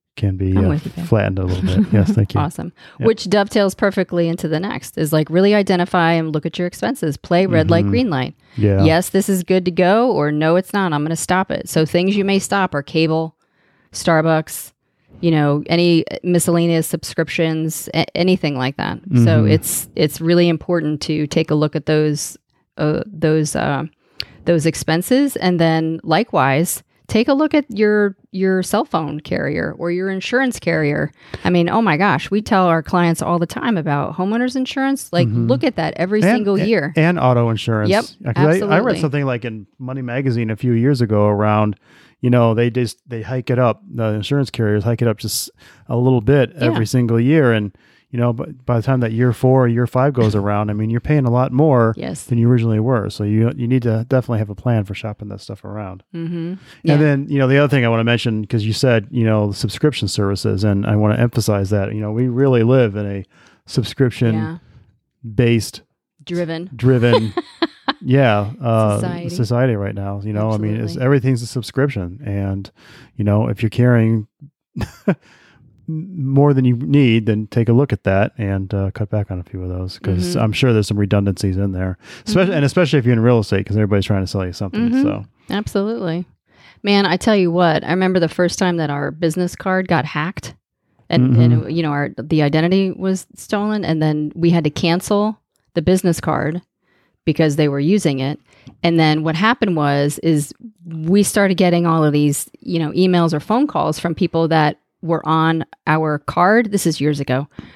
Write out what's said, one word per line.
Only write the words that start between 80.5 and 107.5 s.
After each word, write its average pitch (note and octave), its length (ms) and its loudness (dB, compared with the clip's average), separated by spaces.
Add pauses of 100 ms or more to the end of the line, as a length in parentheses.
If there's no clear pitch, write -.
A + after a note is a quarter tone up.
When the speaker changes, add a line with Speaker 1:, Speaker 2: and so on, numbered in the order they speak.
Speaker 1:
sure B2+ 180 2
there's G#2+ 160 2
some G#2 120 -2
redundancies G2 580 0
in G2 160 -2
there, F#2 240 -4 (280)
especially, G3+ 240 2
Speaker 2:
Mm-hmm. G3 40 -2
Speaker 1:
and D3 120 2
especially D3+ 340 2
if A#2 60 0
you're B2 80 4
in A2+ 60 2
real A#2 200 4
estate, G2+ 260 0
'cause G2 100 -4
everybody's G#2 300 2
trying G2 180 0
to F2+ 40 -4
sell F#2+ 180 -4
you F2 80 -8
something, G#3 380 -4
Speaker 2:
Mm-hmm. C4 100 2
Speaker 1:
so. G#2 240 -2 (240)
Speaker 2:
Absolutely. G3 760 -4 (580)
Man, G3+ 220 4
I F3 120 2
tell A3 180 4
you F3+ 160 4
what, E3+ 320 2
I - 60 -6
remember F#3 300 2
the E3 100 2
first F3 300 0
time F3+ 180 0
that D#3 120 -2
our C#3+ 220 -4
business E3+ 440 -2
card F#3 320 -2
got E3+ 180 0
hacked D#3 500 -8 (540)
and, B2+ 280 4
and, A#2+ 160 6
Speaker 1:
Mm-hmm. A2+ 180 0
Speaker 2:
you E3+ 120 -2
know, D#3 80 -2
our, C#3+ 260 -2
the D#3 260 0
identity E3+ 480 2
was F#3+ 340 -4 (100)
stolen, G#3 480 -4
and D#3+ 180 -2
then D3+ 340 0
we E3+ 160 2
had E3+ 120 2
to D3+ 60 -2
cancel G3+ 720 -2 (340)
the E3+ 80 -2
business F3+ 400 2
card D#3+ 400 -4 (640)
because D#3 300 2
they D3+ 120 2
were C#3 120 -2
using D3+ 400 0
it. C3+ 200 -4 (440)
And E3+ 160 2
then D#3 240 2
what D#3+ 120 -2
happened G#3 400 0
was, C#3+ 440 0
is D3+ 340 0 (320)
we E3 380 2
started G3 340 2
getting F3 300 2
all D#3+ 180 2
of D3 80 2
these, D3 340 0 (140)
you F3 180 -6
know, D#3 120 -4
emails F3 420 2
or D3+ 60 -2
phone A#3+ 280 0
calls D#3 320 -2
from F3 160 -4
people E3 340 0
that D#3 280 2 (240)
were D#3+ 260 -4
on D#3+ 380 0 (220)
our D#3 320 -2
card. G3+ 520 2
This G3 140 -2
is D#3+ 160 -2
years C#3+ 180 0
ago, C3+ 280 -4 (280)